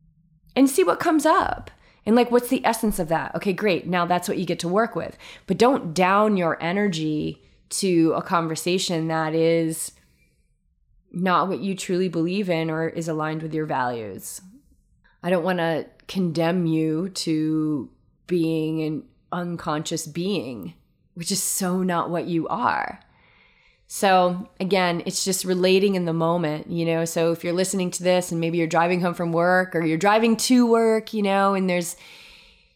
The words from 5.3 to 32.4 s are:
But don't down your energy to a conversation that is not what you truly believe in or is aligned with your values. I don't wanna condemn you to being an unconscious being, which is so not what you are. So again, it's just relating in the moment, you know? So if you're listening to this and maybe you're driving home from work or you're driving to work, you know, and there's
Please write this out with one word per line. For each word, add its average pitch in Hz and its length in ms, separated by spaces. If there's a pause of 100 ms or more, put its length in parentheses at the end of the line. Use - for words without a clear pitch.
But 185 100
don't 220 360
down 196 440
your 165 240
energy 160 800 (280)
to 165 460
a 165 60
conversation 170 840
that 160 260
is 165 580 (1200)
not 175 360
what 190 120
you 196 160
truly 185 340
believe 175 400
in 165 200
or 160 200
is 165 180
aligned 156 340
with 156 120
your 156 120
values. 123 760 (840)
I 175 60
don't 180 140
wanna 165 420 (220)
condemn 170 580
you 160 440
to 156 800 (380)
being 160 540
an 156 220 (280)
unconscious 165 720
being, 156 680 (420)
which 170 160
is 196 100
so 185 420
not 175 260
what 165 160
you 165 220
are. 104 520 (880)
So 185 600 (100)
again, 180 460
it's - 180
just 185 220
relating 185 500
in 180 100
the 165 80
moment, 165 560
you 170 160
know? 165 200
So 165 260
if 165 120
you're 175 100
listening 180 380
to 175 120
this 180 280
and 165 100
maybe 165 160
you're 165 100
driving 170 320
home 175 140
from 170 180
work 180 440
or 165 100
you're 160 120
driving 220 400
to 247 300
work, 226 460
you 214 100
know, 196 300
and 190 160
there's 175 260 (800)